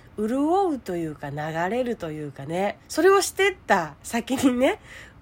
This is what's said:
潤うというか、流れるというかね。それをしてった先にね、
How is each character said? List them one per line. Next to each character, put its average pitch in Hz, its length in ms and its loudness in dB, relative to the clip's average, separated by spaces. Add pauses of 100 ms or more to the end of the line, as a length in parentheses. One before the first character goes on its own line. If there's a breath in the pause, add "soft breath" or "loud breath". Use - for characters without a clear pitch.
(180 loud breath)
潤 294 520 2
う 277 80 -2
と 190 180 -6
い 170 120 -4
う 151 80 -8
か、 143 160 -10
流 143 60 -8 (340)
れ 254 120 0
る 240 120 -4
と 160 160 -8
い 151 160 -8
う 139 40 -10
か 139 140 -14
ね。 180 320 -4 (100)
そ - 140 -2
れ 370 80 8
を 392 140 6
し - 80 -4
て - 180 2
っ 381 80 -4 (100)
た 226 360 2
先 233 320 -4
に 247 180 2
ね、 277 260 2 (420 loud breath)